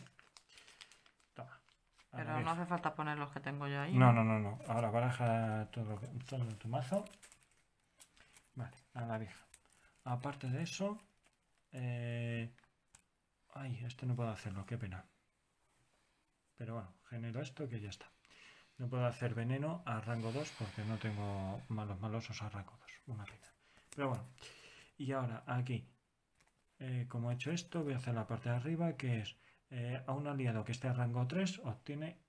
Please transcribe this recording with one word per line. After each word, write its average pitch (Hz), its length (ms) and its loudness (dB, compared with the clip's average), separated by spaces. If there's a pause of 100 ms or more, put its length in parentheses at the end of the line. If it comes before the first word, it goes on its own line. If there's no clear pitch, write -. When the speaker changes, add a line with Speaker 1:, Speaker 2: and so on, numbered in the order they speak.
(1300)
Speaker 1:
Toma. 123 180 -12 (600)
A 143 60 -10
la - 0 -
Speaker 2:
Pero 156 140 -2
no 156 60 2
Speaker 1:
vieja. 160 140 2
Speaker 2:
hace 170 140 0
falta 170 300 0
poner 151 240 0
los 143 120 -4
que - 80 -8
tengo 143 280 -2
yo 139 140 0
ahí, 143 140 2
Speaker 1:
No, 127 160 12
Speaker 2:
¿no? 117 120 8
Speaker 1:
no, 110 160 6
no, 104 180 0
no. - 100 -12
Ahora 117 220 4
baraja 113 800 4
todo, 107 280 -2 (280)
todo 123 180 0 (120)
tu 110 100 -8
mazo. 139 380 0 (1500)
Vale, - 220 -8 (160)
a 120 120 -4
la 113 120 0
vieja. - 280 -8 (600)
Aparte 131 420 -2
de 135 160 2
eso, 202 380 0 (720)
eh, 120 800 0 (1000)
ay, 135 320 -2
este 120 200 -4
no 123 100 2
puedo 117 140 2
hacerlo, 98 360 -4
qué 117 120 -2
pena. 92 260 -4 (1500)
Pero 113 200 -4
bueno, 95 200 -6 (140)
genero 117 320 -4
esto 139 260 -4
que 117 140 -2
ya 101 80 -4
está. - 200 -10 (680)
No 127 100 -2
puedo 123 180 2
hacer 120 300 2
veneno 135 500 0
a 113 140 0
rango 113 320 0
dos 143 260 -2
porque 104 280 -4
no 110 120 0
tengo 101 680 -2
malos 104 320 -2
malosos 110 420 -4
a 107 80 -4
rango - 300 -10
dos. - 120 -18 (160)
Una 107 180 -6
pena. - 260 -16 (420)
Pero 139 160 0
bueno. 123 140 0 (760)
Y 135 140 -2
ahora 123 360 0
aquí, 123 380 0 (920)
eh, 127 300 -2
como 120 200 0
he 120 40 2
hecho 123 180 -2
esto, 170 320 0
voy 143 100 0
a 127 40 0
hacer 127 180 0
la 110 100 0
parte - 240 -4
de 120 60 4
arriba, 160 400 2
que 123 240 2
es, 104 160 -4 (340)
eh, 127 380 -2
a 135 60 0
un 147 140 -2
aliado 127 360 2
que 117 80 -2
esté 127 160 -2
a 127 60 4
rango 123 340 4
tres 180 320 2
obtiene 151 680 -6